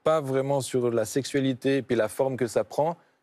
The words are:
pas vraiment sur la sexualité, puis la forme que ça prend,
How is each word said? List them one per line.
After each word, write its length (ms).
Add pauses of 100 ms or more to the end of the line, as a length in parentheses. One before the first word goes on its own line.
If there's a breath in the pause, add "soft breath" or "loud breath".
pas 180
vraiment 400
sur 300
la 140
sexualité, 760
puis 140
la 140
forme 280
que 120
ça 160
prend, 320 (260 soft breath)